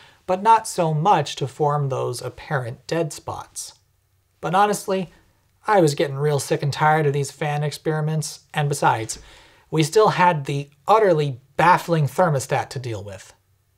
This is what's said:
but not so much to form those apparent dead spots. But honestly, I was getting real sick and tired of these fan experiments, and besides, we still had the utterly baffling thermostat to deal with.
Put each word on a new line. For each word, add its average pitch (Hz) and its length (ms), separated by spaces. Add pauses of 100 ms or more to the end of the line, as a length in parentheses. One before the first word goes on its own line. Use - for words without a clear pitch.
(260)
but 185 160
not 226 260
so 160 260
much 160 420
to 139 120
form 143 420
those 123 320
apparent 127 640
dead 160 240
spots. - 640 (680)
But 165 120
honestly, 196 560 (560)
I 208 140
was 151 160
getting 143 220
real 143 220
sick - 220
and 143 100
tired 156 360
of 139 60
these 143 180
fan 147 320
experiments, 156 800 (120)
and 147 160
besides, 131 480 (540)
we 156 100
still 202 280
had 165 360
the 143 240 (180)
utterly 160 520 (180)
baffling 165 480
thermostat 139 640
to - 100
deal 113 240
with. 98 300 (440)